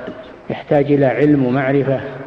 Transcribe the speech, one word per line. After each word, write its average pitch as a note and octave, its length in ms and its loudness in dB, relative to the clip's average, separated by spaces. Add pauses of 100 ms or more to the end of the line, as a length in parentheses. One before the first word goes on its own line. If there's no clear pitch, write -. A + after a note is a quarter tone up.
(500)
يحتاج C#3+ 420 0
إلى C#3 140 4
علم C3+ 400 2
ومعرفة، C3+ 540 0 (260)